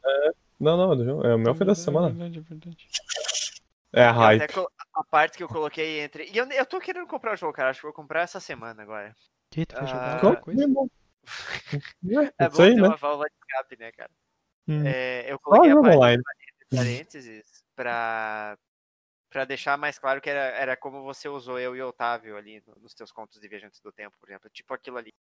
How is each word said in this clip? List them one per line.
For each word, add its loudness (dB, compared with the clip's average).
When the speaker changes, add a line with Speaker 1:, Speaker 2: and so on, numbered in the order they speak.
Speaker 1:
É, 2
não, 4
não, 4
é 4
do -2
João. -2
É, 4
o 4
meu 2
foi 0
da 4
Speaker 2:
É 4
Speaker 1:
semana. 0
Speaker 2:
verdade, -10
é -16
verdade. -20
Speaker 1:
É 6
a 8
Speaker 3:
Eu 0
até 4
Speaker 1:
hype. -2
Speaker 3:
colo-, -6
a -6
parte 0
que -12
eu -12
coloquei -6
entre, -12
e -6
eu, -2
eu -2
tô -10
querendo -12
comprar -8
o -6
jogo, -8
cara. -2
Acho -12
que -18
vou -14
comprar -8
essa -8
semana -14
agora. -14
Speaker 2:
Que, -6
tu -12
vai -8
jogar -8
Speaker 3:
Ah. -4
Speaker 2:
alguma 4
coisa? -4
Speaker 1:
Compre, 0
irmão. -2
Speaker 3:
<laughs> -6
É 2
Speaker 1:
É, 0
isso -2
Speaker 3:
bom 8
Speaker 1:
aí, 10
Speaker 3:
ter 6
Speaker 1:
né? 6
Speaker 3:
uma 2
válvula -4
de -12
escape, -10
né, -18
cara? -20
Speaker 1:
Hum. -2
Speaker 3:
É, -4
eu -8
Speaker 1:
Só -16
Speaker 3:
coloquei 8
a 8
Speaker 1:
jogo 8
Speaker 3:
parte 10
Speaker 1:
online. 8
Speaker 3:
entre -10
parênteses -6
pra, -6
pra -6
deixar -4
mais -6
claro -4
que -10
era, -4
era -4
como -16
você -14
usou -12
eu -8
e -12
o -8
Otávio -8
ali -20
no, -20
nos -20
teus -20
contos -20
de -20
Viajantes -20
do -20
Tempo, -20
por -20
exemplo. -20
Tipo -16
aquilo -16
ali. -16